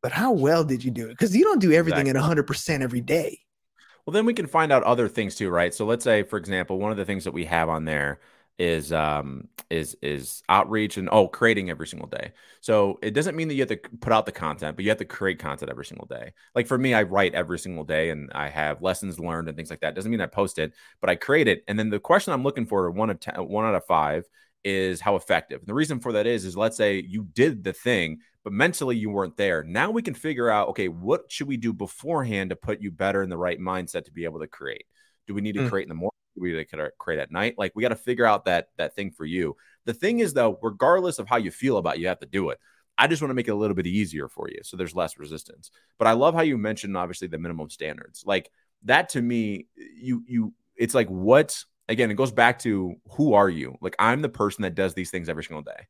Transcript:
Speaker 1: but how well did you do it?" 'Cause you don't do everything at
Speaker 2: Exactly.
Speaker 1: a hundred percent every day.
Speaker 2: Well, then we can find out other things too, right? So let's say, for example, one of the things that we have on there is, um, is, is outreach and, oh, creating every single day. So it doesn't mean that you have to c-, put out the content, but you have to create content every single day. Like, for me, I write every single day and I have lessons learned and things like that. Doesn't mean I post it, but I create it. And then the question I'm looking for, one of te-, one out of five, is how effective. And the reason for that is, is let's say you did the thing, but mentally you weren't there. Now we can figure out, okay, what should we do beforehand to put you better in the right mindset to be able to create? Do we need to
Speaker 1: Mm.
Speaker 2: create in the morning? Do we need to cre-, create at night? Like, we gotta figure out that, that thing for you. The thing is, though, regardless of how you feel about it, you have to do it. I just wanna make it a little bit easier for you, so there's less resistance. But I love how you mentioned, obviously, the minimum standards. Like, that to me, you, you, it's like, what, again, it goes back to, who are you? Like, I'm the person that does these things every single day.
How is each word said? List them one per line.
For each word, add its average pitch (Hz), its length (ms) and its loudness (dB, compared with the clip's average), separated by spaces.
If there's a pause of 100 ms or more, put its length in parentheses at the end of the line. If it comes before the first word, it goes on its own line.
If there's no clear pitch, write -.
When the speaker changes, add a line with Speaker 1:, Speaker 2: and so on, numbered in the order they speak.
Speaker 1:
but 123 120 -4
how 240 180 2
well 160 320 6
did 127 220 0
you 127 40 0
do 117 200 -6
it?" 117 80 -18
'Cause 196 180 2
you 277 80 8
don't 403 160 6
do 180 140 6
everything 165 340 4
at 135 80 2
Speaker 2:
Exactly. 135 60 4
Speaker 1:
a 151 60 2
hundred 156 200 2
percent 143 340 -2
every 123 200 -2
day. - 380 0 (680)
Speaker 2:
Well, 156 80 -8
then 214 120 4
we 233 80 4
can 202 140 -2
find 156 240 4
out 131 120 8
other 117 260 4
things 104 260 -2
too, 101 140 -2
right? 87 240 2
So 107 120 -2
let's 120 200 0
say, 107 180 4
for 101 140 -4
example, 92 420 -2
one 104 120 -2
of 107 60 -4
the 98 60 -4
things 95 220 -4
that 92 80 -4
we 82 100 -4
have 82 240 2
on 80 160 -2
there 71 380 -2 (360)
is, 82 360 0
um, 73 560 -2 (200)
is, 80 320 -4
is 71 460 -6
outreach 104 480 2
and, 95 160 -6
oh, 104 160 8
creating 104 420 2
every 82 180 -8
single 78 200 -12
day. - 240 -8 (300)
So 101 400 2
it 107 120 -4
doesn't 156 220 0
mean 160 140 -4
that 143 60 -4
you 135 60 0
have 123 80 0
to 107 140 -2
c-, - 160 -18
put 113 140 2
out 110 120 4
the 95 60 -8
content, 76 460 -6
but 95 60 -6
you 104 80 2
have 110 80 2
to 104 60 -6
create 92 340 -4
content 69 320 -8
every 62 140 -12
single - 220 -16
day. 60 260 -12 (220)
Like, 120 120 0
for 131 100 0
me, 127 160 2
I 110 100 6
write 95 300 2
every 85 260 -2
single 85 240 -10
day 80 280 0
and 73 220 -10
I 73 140 -6
have 76 340 -4
lessons 90 380 -4
learned 82 300 -6
and 76 80 -12
things 80 120 -12
like 82 120 -10
that. 80 140 -4
Doesn't 101 160 -4
mean 113 100 -2
I 87 60 -2
post 101 300 -2
it, 78 140 -2 (300)
but 92 80 0
I 90 60 4
create 139 340 2
it. 87 180 2
And 104 100 -2
then 110 120 -2
the 104 100 -2
question 185 320 2
I'm 131 120 -2
looking 135 220 -2
for, 95 240 0
one 104 200 -2
of 92 100 -4
te-, - 120 -10
one 101 340 -4
out 107 100 2
of 85 100 0
five, 78 400 2 (400)
is 95 360 0
how 101 160 2
effective. 82 420 -2
And - 80 -18
the 104 60 -6
reason 143 260 -2
for 117 140 -4
that 107 120 2
is, 113 200 0
is 90 100 -8
let's 110 220 0
say 101 280 2
you 98 280 -8
did 120 320 2
the 92 80 -2
thing, 87 460 -2 (260)
but 98 80 -8
mentally 127 420 0
you 107 140 -2
weren't 98 260 -2
there. 90 280 0
Now 113 280 -2
we 226 100 -2
can 139 120 -6
figure 123 360 -2
out, 104 200 2
okay, 101 180 -4
what 92 420 -4
should - 180 -8
we 135 100 -4
do 117 160 -4
beforehand 107 800 -4
to 90 40 -6
put - 260 -6
you 101 80 -6
better 98 340 0
in 92 60 -6
the 87 80 -6
right 87 220 -2
mindset 90 460 -6
to - 60 -20
be 85 120 -10
able 80 160 -8
to 78 80 -10
create? 64 380 -12 (420)
Do 101 60 -8
we 101 80 -4
need 104 140 -4
to 101 80 -2
Speaker 1:
Mm. 123 60 0
Speaker 2:
create 98 140 -2
in - 60 -12
the 80 60 -10
morning? 87 160 -4 (240)
Do 90 60 -10
we 87 120 -2
need 80 160 -4
to 76 80 -14
cre-, 76 200 -6
create 80 220 -4
at 71 100 -6
night? 101 280 -2
Like, 98 180 -4
we 107 60 -4
gotta 117 160 0
figure 120 280 0
out 104 200 4
that, 87 320 2
that 78 180 -4
thing 101 160 -6
for - 140 -12
you. 82 320 -2 (260)
The 117 100 -4
thing 226 260 0
is, 190 140 0
though, 113 280 2
regardless 151 580 2
of 101 80 -8
how 123 80 2
you 104 160 0
feel 127 240 0
about 82 220 0
it, - 20 -8
you 85 80 -2
have 90 120 -2
to 73 60 -16
do 90 240 -2
it. 64 80 -6 (400)
I 135 100 6
just 156 140 0
wanna 139 120 -4
make 117 160 -2
it - 20 0
a 104 40 0
little 104 200 0
bit 90 100 -2
easier 85 440 -2
for - 200 -10
you, - 140 -14
so - 140 -16
there's 85 180 -6
less 85 220 -4
resistance. 76 540 -16 (260)
But 113 100 4
I 113 60 8
love 147 220 4
how 165 60 2
you 147 160 2
mentioned, 104 380 -4
obviously, 90 320 -4
the 80 100 -8
minimum 82 320 -8
standards. - 560 -12
Like, 95 240 0 (340)
that 143 260 2
to 135 120 -2
me, 113 540 -2
you, 120 500 -6
you, 117 280 -2 (240)
it's 117 180 0
like, 117 140 4
what, 110 540 4 (240)
again, 113 220 0
it 107 60 -2
goes 123 160 0
back 120 280 6
to, 95 360 -2 (160)
who 143 220 2
are 101 160 8
you? 65 300 -6
Like, 92 200 -6
I'm 117 220 4
the 147 80 -2
person 101 340 -2
that 90 100 -2
does 95 220 0
these 92 160 -6
things 85 180 -6
every 78 140 -6
single 76 200 -12
day. - 260 -18